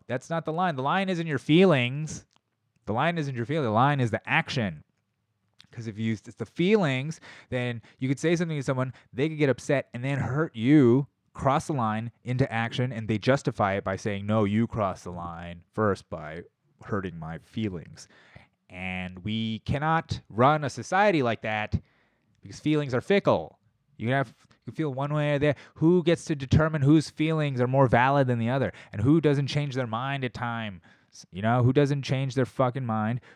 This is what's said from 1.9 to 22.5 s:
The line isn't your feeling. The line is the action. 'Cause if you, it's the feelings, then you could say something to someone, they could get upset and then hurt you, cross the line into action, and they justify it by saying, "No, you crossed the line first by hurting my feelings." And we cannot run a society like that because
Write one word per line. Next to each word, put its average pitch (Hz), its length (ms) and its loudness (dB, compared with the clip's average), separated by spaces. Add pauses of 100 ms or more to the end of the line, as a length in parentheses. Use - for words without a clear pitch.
The 101 80 -4
line 165 240 0
isn't 139 160 -4
your 113 120 -4
feeling. 151 180 -2
The 110 80 0
line 135 280 4
is 117 100 2
the 107 160 -4
action. 113 580 -2 (880)
'Cause 113 160 -12
if 107 120 -10
you, 113 140 0
it's - 240 -8
the 110 100 -8
feelings, 160 760 0 (300)
then 123 320 -4 (160)
you 131 100 -2
could 135 120 -2
say 165 160 2
something 165 200 -2
to 139 60 -4
someone, 131 320 -2 (180)
they 135 160 0
could 156 100 -6
get 143 120 4
upset 131 420 -2
and 123 120 -8
then 139 140 -2
hurt 131 360 -2
you, 131 540 6 (240)
cross 143 340 0
the 165 60 -6
line 113 400 -4 (100)
into 123 300 -2
action, 117 400 -2
and 110 160 -8
they 110 100 0
justify 113 560 0
it 98 80 -2
by 98 140 -4
saying, 101 280 -6
"No, 107 200 2
you 107 240 2
crossed 98 340 -4
the 90 80 -12
line 87 520 -12 (100)
first 104 360 0
by 80 340 -12 (420)
hurting 92 340 -6
my 80 200 -12
feelings." - 680 -10 (640)
And 92 540 -10
we 110 360 -4
cannot 156 680 -4
run 143 340 2
a 135 80 -4
society 180 540 2
like 113 180 0
that 107 320 -4 (680)
because 101 200 -18